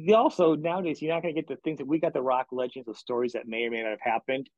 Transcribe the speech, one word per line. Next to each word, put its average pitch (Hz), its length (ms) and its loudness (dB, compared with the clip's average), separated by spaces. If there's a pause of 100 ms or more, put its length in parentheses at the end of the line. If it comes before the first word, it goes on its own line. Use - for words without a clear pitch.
you 208 80 8
also, 185 400 4
nowadays, 165 440 -2
you're 156 140 -2
not 165 80 -2
gonna 165 140 -4
get 156 120 -4
the 131 100 -6
things 156 200 -4
that 143 80 -8
we 151 140 2
got, 160 140 0
the 139 100 0
rock 131 280 2
legends 127 360 -4
of 107 100 -8
stories 120 360 -2
that 113 140 -6
may 113 180 -2
or 117 40 -2
may 113 140 -4
not 110 80 -2
have 107 100 -6
happened, 127 560 -2